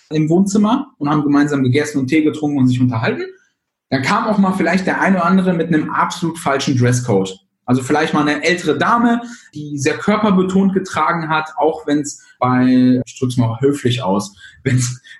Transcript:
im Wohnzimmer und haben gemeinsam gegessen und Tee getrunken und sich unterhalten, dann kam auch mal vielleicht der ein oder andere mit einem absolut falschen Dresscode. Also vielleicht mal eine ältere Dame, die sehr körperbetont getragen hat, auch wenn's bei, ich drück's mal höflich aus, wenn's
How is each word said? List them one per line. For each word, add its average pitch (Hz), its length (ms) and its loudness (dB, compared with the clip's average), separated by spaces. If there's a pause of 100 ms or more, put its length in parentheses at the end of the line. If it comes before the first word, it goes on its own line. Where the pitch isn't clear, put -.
(100)
im 156 180 0
Wohnzimmer 208 720 2
und 143 120 -2
haben 151 140 0
gemeinsam 143 400 2
gegessen 143 340 0
und 131 80 0
Tee 156 160 2
getrunken 147 360 -2
und 127 100 4
sich 127 120 0
unterhalten, 127 420 0 (680)
dann 131 120 -2
kam 220 240 0
auch 208 120 0
mal 190 140 2
vielleicht 180 340 0
der 143 140 -2
ein 180 140 2
oder 175 100 0
andere 185 300 2
mit 165 140 -2
einem 156 220 0
absolut 165 480 -4
falschen 139 400 0
Dresscode. 120 580 0 (280)
Also 127 180 0
vielleicht 151 320 -2
mal 151 80 2
eine 147 220 -2
ältere 165 340 0
Dame, 233 420 2 (340)
die 147 220 -10
sehr 147 220 -2
körperbetont 190 760 2
getragen 170 560 -2
hat, 156 280 -2
auch 156 300 -2
wenn's 147 360 -4 (160)
bei, 127 680 4
ich - 140 -18
drück's 123 180 -4
mal 117 240 0
höflich 127 420 0
aus, 139 320 -2 (280)
wenn's 123 400 -2 (160)